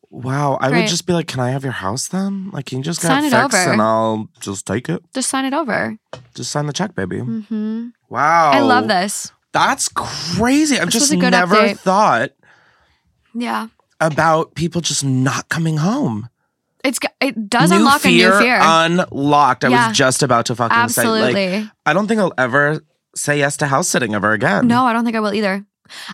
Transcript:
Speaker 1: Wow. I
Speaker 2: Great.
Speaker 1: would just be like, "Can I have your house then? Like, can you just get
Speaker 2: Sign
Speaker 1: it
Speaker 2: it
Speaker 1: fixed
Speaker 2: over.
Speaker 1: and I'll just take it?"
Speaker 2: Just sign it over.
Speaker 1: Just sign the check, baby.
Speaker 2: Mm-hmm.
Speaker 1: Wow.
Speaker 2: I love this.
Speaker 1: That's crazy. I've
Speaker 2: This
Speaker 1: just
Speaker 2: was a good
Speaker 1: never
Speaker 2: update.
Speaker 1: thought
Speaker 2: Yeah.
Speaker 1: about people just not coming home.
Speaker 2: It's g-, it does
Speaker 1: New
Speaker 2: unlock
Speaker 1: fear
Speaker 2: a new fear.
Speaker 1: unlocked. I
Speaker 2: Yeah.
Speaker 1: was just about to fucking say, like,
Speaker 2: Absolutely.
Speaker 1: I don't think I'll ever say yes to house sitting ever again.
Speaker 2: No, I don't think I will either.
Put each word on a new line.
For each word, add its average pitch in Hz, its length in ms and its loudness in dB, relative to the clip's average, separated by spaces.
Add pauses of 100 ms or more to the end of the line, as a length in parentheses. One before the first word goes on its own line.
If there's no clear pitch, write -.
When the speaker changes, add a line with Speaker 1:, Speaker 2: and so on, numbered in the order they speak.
(100)
Speaker 1:
Wow. 135 500 -2
I 131 80 0
Speaker 2:
Great. - 140 2
Speaker 1:
would 214 60 2
just 180 180 -4
be 180 60 0
like, 165 160 0
"Can 123 120 -8
I 123 100 0
have 135 120 -4
your 139 100 -4
house 104 360 -6
then? 196 420 -6
Like, - 160 -10
can 131 120 -8
you 131 60 -6
just 165 160 -6
get 170 80 -2
Speaker 2:
Sign 277 160 2
Speaker 1:
it 285 80 0
Speaker 2:
it 226 100 4
Speaker 1:
fixed 247 140 0
Speaker 2:
over. 180 160 2
Speaker 1:
and 110 100 2
I'll 110 460 0 (120)
just - 260 -10
take 104 220 -4
it?" 170 140 -6 (120)
Speaker 2:
Just 262 160 -4
sign 269 140 -4
it 262 100 -4
over. 226 420 -4 (380)
Speaker 1:
Just 123 160 -10
sign 147 160 -2
the 147 60 -6
check, 180 240 -6
baby. 95 220 -6
Speaker 2:
Mm-hmm. 220 720 -6 (200)
Speaker 1:
Wow. 156 420 2
Speaker 2:
I 269 100 4
love 254 280 2
this. 196 420 -2 (220)
Speaker 1:
That's 185 420 0
crazy. 240 840 0
I've 170 80 0
Speaker 2:
This 175 80 -2
Speaker 1:
just 226 100 0
Speaker 2:
was 285 80 0
a 294 40 2
good 262 140 2
Speaker 1:
never 190 260 2
Speaker 2:
update. 208 220 2
Speaker 1:
thought 185 520 2 (1040)
Speaker 2:
Yeah. 226 340 -6 (320)
Speaker 1:
about 156 540 0
people 170 260 -4
just 147 240 -4
not 131 440 0
coming 160 300 -2
home. 151 500 -2 (560)
Speaker 2:
It's 262 140 -2
g-, - 100 -6 (120)
it 226 280 -4
does 240 220 4
Speaker 1:
New - 80 6
Speaker 2:
unlock - 220 4
Speaker 1:
fear 180 320 4
Speaker 2:
a - 20 4
new 202 60 4
fear. 240 200 2
Speaker 1:
unlocked. 151 1040 2
I - 40 2
Speaker 2:
Yeah. 240 200 4
Speaker 1:
was 214 80 -4
just 131 260 2
about 123 240 2
to 123 100 -4
fucking 120 340 0
say, 170 160 0
like, 220 160 0 (120)
Speaker 2:
Absolutely. 196 360 -2 (160)
Speaker 1:
I 151 60 2
don't 196 160 0
think 220 120 0
I'll 180 180 0
ever 143 440 0 (320)
say 147 240 -2
yes 143 200 0
to 151 80 -2
house 139 220 0
sitting 123 260 -2
ever 104 180 2
again. 165 360 0
Speaker 2:
No, 240 160 2
I 240 80 2
don't 233 120 -2
think 233 120 -4
I 226 40 -2
will 208 140 -2
either. 202 300 -2 (500)